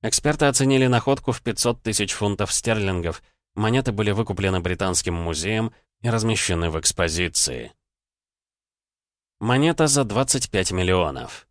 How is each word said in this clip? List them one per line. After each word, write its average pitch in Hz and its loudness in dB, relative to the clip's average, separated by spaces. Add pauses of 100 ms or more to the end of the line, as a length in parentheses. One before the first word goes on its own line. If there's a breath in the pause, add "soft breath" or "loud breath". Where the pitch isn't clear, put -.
Эксперты 147 0
оценили 135 4
находку 127 2
в - -4
пятьсот 117 -2
тысяч 104 -2
фунтов 104 -2
стерлингов. 95 0 (340)
Монеты 117 0
были 104 0
выкуплены 98 0
Британским 90 -2
музеем 85 -2 (280 soft breath)
и 117 -2
размещены 107 0
в 80 -4
экспозиции. 80 -2 (1700)
Монета 143 2
за 139 2
двадцать 123 -2
пять 95 0
миллионов. 90 -2